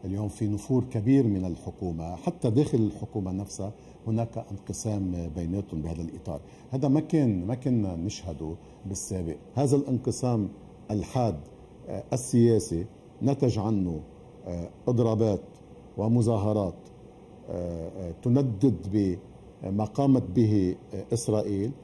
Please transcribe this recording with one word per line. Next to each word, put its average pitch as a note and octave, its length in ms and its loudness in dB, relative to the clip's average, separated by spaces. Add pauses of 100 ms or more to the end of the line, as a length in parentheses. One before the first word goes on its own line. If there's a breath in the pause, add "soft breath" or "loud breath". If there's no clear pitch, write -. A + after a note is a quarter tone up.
اليوم G2 220 -4
في G#2 200 -4
نفور A#2+ 360 0
كبير B2 440 4
من F#2+ 180 0
الحكومة، E2+ 720 -6
حتى D3 340 -2
داخل C#3+ 280 2
الحكومة G#2 540 -2
نفسها G2 420 -6 (340 loud breath)
هناك A2+ 440 -2
انقسام F#2+ 840 -4
بيناتهم F2 460 -4
بهذا D#2+ 200 -6
الإطار. E2 400 -8 (300 loud breath)
هذا C3+ 160 0
ما C#3 120 6
كان، C3 460 2
ما A#2 100 -2
كنا A#2 400 0
نشهده E2 600 -6 (300 loud breath)
بالسابق. F#2 500 -6 (200)
هذا C3+ 200 4
الانقسام B2 760 0 (420)
الحاد، G#2+ 440 0 (520)
آه، F#2+ 160 -8 (100)
السياسي G#2+ 720 4 (380)
نتج B2+ 360 2
عنه، F#2+ 420 0 (440)
آه، E2+ 240 -8 (180)
إضرابات A2+ 540 4 (560)
ومظاهرات، G#2+ 760 2 (720)
آه، E2+ 400 -6
آه، F2+ 240 -10 (100)
تندد A#2+ 640 2 (760)
بما G2 200 -2
قامت C3+ 400 4
به، G2 520 4 (180)
آه، G2 200 -8
إسرائيل. G#2+ 580 0 (120)